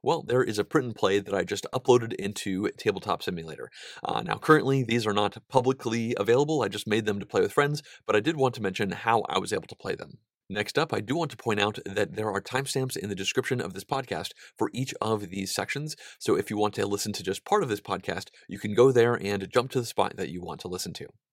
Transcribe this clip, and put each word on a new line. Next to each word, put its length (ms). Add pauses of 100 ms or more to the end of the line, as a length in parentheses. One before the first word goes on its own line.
well, 220
there 200
is 140
a 60
print 240
and 80
play 240
that 160
I 80
just 280
uploaded 420
into 560 (100)
Tabletop 420
Simulator. 480 (340)
Uh, 200
now, 140
currently, 460
these 220
are 80
not 240 (120)
publicly 680
available. 460
I 40
just 200
made 180
them 140
to 80
play 140
with 120
friends, 300 (240)
but 80
I 60
did 160
want 180
to 60
mention 280
how 400
I 80
was 160
able 140
to 80
play 180
them. 240 (300)
Next 300
up, 160
I 60
do 160
want 160
to 60
point 220
out 260
that 300
there 140
are 100
timestamps 560
in 140
the 60
description 440
of 140
this 100
podcast 460 (260)
for 180
each 280
of 300
these 200
sections, 440 (240)
so 160
if 160
you 60
want 180
to 100
listen 280
to 100
just 220
part 180
of 60
this 120
podcast, 460 (200)
you 120
can 160
go 160
there 240
and 360
jump 200
to 80
the 80
spot 300
that 120
you 140
want 180
to 60
listen 260
to. 140 (260)